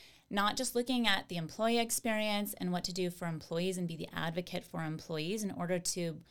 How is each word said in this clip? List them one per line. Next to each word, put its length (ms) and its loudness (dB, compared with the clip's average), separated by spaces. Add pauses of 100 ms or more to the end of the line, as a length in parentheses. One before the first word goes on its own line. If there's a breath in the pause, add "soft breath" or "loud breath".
(300 loud breath)
not 280 2
just 180 -2
looking 320 4
at 220 4
the 80 -2
employee 420 2
experience 760 2
and 180 0
what 100 0
to 80 -4
do 180 0
for 200 -4
employees 480 -2
and 100 -2
be 80 -4
the 180 -8
advocate 520 -2
for 180 -6
employees 580 -2
in 100 -2
order 280 0
to 380 -2 (140)